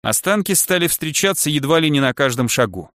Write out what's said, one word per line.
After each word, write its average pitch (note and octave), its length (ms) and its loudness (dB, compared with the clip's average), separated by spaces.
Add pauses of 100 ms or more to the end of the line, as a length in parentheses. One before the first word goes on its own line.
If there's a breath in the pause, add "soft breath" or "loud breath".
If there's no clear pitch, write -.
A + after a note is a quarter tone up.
Останки F#3+ 500 -2
стали F3 340 0
встречаться E3 640 -2
едва D3 300 2
ли D#3 100 2
не C#3+ 100 2
на C3 140 0
каждом B2+ 340 0
шагу. F#2+ 480 -2